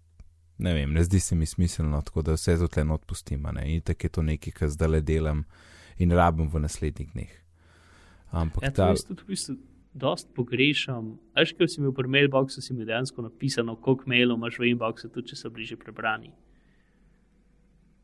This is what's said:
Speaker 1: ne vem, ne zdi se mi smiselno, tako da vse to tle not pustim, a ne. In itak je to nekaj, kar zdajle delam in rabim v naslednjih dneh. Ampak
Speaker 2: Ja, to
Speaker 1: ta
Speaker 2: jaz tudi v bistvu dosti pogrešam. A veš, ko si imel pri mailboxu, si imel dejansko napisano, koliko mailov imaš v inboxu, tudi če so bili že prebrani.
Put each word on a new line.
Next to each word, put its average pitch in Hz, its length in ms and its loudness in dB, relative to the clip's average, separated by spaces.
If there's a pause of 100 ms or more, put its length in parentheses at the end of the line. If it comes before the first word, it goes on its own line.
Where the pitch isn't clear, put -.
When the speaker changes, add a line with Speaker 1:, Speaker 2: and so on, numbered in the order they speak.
(580)
Speaker 1:
ne 90 160 0
vem, 73 180 0
ne 80 100 4
zdi 90 180 4
se - 140 -2
mi 80 120 2
smiselno, 78 560 0
tako - 200 -4
da 73 100 2
vse 82 240 2
to 85 120 2
tle 76 160 0
not 78 200 0
pustim, - 420 -6
a 76 60 -4
ne. - 120 -6
In 80 120 -2
itak - 280 -4
je 82 60 -2
to 87 120 -2
nekaj, 78 300 -2
kar - 160 -2
zdajle 78 320 2
delam 76 440 0 (500)
in 90 180 2
rabim 85 360 4
v 78 120 -2
naslednjih 76 500 -6
dneh. - 220 -12 (960)
Ampak 82 340 -2
Speaker 2:
Ja, 135 80 -2
to 139 60 -4
Speaker 1:
ta 95 120 4
Speaker 2:
jaz - 160 2
tudi - 180 -12
v - 60 -20
bistvu 185 280 -6 (340)
dosti 147 420 -4
pogrešam. 123 840 0 (120)
A 135 100 2
veš, 160 120 4
ko 175 140 2
si - 100 -6
imel 139 160 0
pri 131 160 -2
mailboxu, 135 520 2
si 127 120 -10
imel 117 140 -6
dejansko 120 360 -4
napisano, 117 540 -4
koliko 131 300 0
mailov 123 300 4
imaš 117 220 -6
v 120 120 2
inboxu, 113 380 -2
tudi 120 200 -10
če - 80 -14
so 117 140 -12
bili 113 160 -14
že 113 100 -12
prebrani. 113 560 -6 (1700)